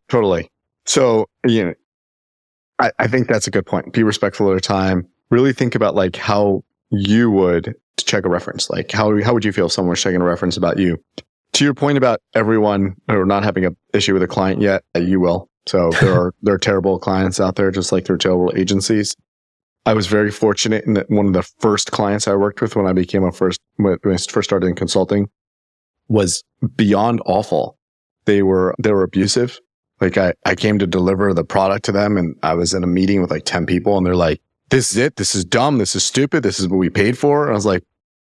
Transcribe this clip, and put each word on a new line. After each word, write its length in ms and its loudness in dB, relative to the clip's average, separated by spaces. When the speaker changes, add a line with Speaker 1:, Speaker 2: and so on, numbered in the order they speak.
Speaker 1:
totally. 420 0
So, 400 2
you 200 2
know, 80 -6
I, 200 2
I 80 0
think 220 0
that's 180 0
a 40 -6
good 160 -2
point. 260 -6
Be 100 0
respectful 440 0
of 80 2
their 60 0
time. 460 -2
Really 240 4
think 220 -2
about, 200 0
like, 220 0
how 480 0
you 420 2
would 440 2
check 260 -2
a 60 0
reference. 400 -6
Like, 200 -6
how, 320 0
how 120 2
would 100 0
you 80 0
feel 140 0
if 60 -4
someone 180 -2
was 100 -2
checking 220 0
a 20 2
reference 320 -2
about 220 -2
you? 180 0
To 120 0
your 100 2
point 240 0
about 220 2
everyone 600 2
or 180 0
not 180 0
having 220 0
an 100 -4
issue 220 0
with 80 2
a 40 0
client 360 -2
yet, 200 0
uh, 40 2
you 200 0
will. 300 -2
So 240 2
there 140 4
are, 240 0
Speaker 2:
<laughs> 40 -16
Speaker 1:
there 120 2
are 40 0
terrible 400 0
clients 400 -2
out 180 0
there, 140 0
just 220 -4
like 140 -2
there 80 0
are 40 -2
terrible 380 0
agencies. 580 -2
I 80 2
was 140 0
very 240 2
fortunate 560 0
in 80 0
that 160 -2
one 160 2
of 80 2
the 80 0
first 500 -2
clients 340 -2
I 80 0
worked 280 -2
with 120 -4
when 120 0
I 80 0
became 280 0
a 100 0
first, 280 -2
when, 240 0
when 140 0
I 20 0
first 320 -4
started 180 0
in 80 -2
consulting 540 0
was 340 0
beyond 520 2
awful. 500 -2
They 180 4
were, 360 2
they 140 2
were 100 2
abusive. 580 0
Like, 160 2
I, 160 2
I 80 0
came 240 0
to 80 2
deliver 480 0
the 100 0
product 400 0
to 80 -2
them, 240 0
and 260 -2
I 120 0
was 180 0
in 100 -2
a 40 -2
meeting 340 2
with, 100 -2
like, 140 -4
ten 220 -4
people, 320 0
and 80 0
they're 100 0
like, 240 0
"This 220 0
is 40 -2
it. 200 0
This 180 -4
is 100 -2
dumb. 320 0
This 180 -2
is 80 -2
stupid. 400 0
This 160 -2
is 100 -2
what 100 0
we 100 2
paid 300 0
for." 240 2
And 80 -2
I 40 0
was 120 -2
like, 180 0